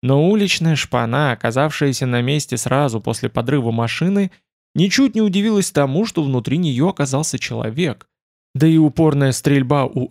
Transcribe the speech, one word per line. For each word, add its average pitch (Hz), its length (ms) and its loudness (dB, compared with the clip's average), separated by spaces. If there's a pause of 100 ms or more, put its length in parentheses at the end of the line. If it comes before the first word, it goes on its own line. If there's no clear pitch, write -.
Но 139 260 2
уличная 180 460 0
шпана, 127 560 -2
оказавшаяся 135 760 -2
на 123 160 0
месте 135 360 -4
сразу 127 440 -2
после 120 280 -4
подрыва 120 420 -2
машины, 175 580 -2 (460)
ничуть 208 400 2
не 220 60 2
удивилась 202 500 0
тому, 143 340 0
что 175 160 -4
внутри 139 380 0
нее 151 300 2
оказался 135 500 -2
человек. 120 680 -6 (460)
Да 143 140 2
и 160 100 6
упорная 151 540 4
стрельба 139 540 2
у 127 260 -4